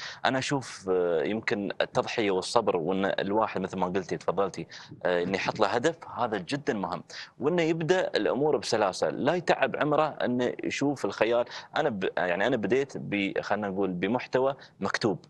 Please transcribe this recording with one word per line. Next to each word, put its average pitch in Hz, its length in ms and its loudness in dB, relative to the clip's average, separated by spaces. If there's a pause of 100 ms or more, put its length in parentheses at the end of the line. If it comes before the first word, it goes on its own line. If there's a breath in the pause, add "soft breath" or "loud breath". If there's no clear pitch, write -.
(240 loud breath)
أنا 131 140 2
أشوف، 127 540 -2
آه، 87 300 4
يمكن 104 480 -2 (100)
التضحية - 500 0
والصبر، 98 460 2
وأن 95 280 0
الواحد 98 560 0
مثل 95 180 -4
ما 90 80 0
قلتي، 90 300 -2
تفضلتي، 90 500 -2 (380 loud breath)
آه، 87 180 2
إنه 95 140 0
يحط - 240 -2
له 104 60 4
هدف، 120 300 0 (220)
هذا 110 200 0
جدًا 135 360 -2
مهم، 90 280 -4 (380 loud breath)
وأنه 165 220 2
يبدأ 165 540 2
الأمور 120 400 2
بسلاسة، 98 540 0
لا 120 240 0
يتعب 170 380 2
عمره 151 300 2 (220)
أنه 123 300 0 (100)
يشوف 139 400 -2
الخيال. 110 400 2 (320 loud breath)
أنا 151 140 2
ب-، 98 260 -2
يعني 90 300 2
أنا 131 100 2
بديت 117 400 0
ب-، 98 440 -2
خلنا 104 280 -2
نقول 95 220 0
بمحتوى 123 640 0 (260 loud breath)
مكتوب 98 380 0 (100)